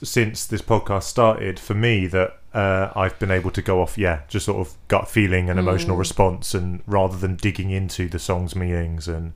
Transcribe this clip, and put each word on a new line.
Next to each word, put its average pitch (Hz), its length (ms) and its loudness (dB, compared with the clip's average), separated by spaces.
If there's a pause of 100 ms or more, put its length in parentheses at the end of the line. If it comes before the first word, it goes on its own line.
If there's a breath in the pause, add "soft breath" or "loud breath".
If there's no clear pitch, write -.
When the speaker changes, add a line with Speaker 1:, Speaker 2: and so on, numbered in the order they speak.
Speaker 1:
since 110 420 0
this 104 160 -4
podcast 101 420 0
started, 110 560 2
for - 140 -4
me, 107 340 2
that, 92 300 0 (160)
uh, 98 420 2
I've 95 240 0
been 98 120 0
able 92 200 0
to 98 100 -2
go 92 200 2
off, - 160 -2
yeah, 87 320 0
just 101 160 -2
sort 95 200 -2
of - 100 -12 (120)
gut - 220 2
feeling 92 400 2
and 90 100 2
emotional 92 380 2
Speaker 2:
Mm. - 20 0
Speaker 1:
response, 92 540 0
and 90 320 -2
rather 95 320 2
than 92 180 -2
digging 95 360 -2
into 95 360 -2
the 85 120 -6
song's 90 360 -2
meanings 85 540 -2
and 82 260 -6